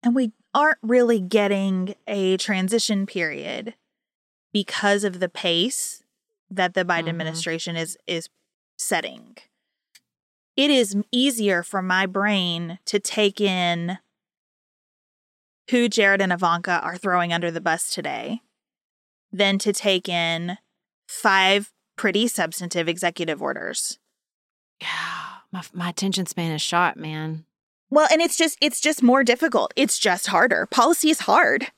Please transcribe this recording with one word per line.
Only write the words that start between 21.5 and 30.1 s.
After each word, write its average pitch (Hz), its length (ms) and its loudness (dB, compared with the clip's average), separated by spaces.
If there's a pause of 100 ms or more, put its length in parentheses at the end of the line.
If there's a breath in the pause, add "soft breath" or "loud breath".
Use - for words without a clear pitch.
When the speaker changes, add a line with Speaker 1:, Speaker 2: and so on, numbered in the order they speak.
Speaker 1:
pretty 208 320 0
substantive 170 640 -4
executive 170 520 -4
orders. - 580 -6 (840)
Speaker 2:
Yeah, - 60 -10 (640 loud breath)
my, 185 100 -10 (120)
my 175 160 -6
attention 190 360 -2
span 165 260 -4
is 156 100 -4
shot, 175 360 0
man. 156 480 -8 (440)
Speaker 1:
Well, 302 220 4
and 320 100 4
it's 339 160 0
just, 330 240 0
it's - 180 0
just 302 240 0
more 254 200 6
difficult. 240 520 2
It's - 240 2
just 180 280 0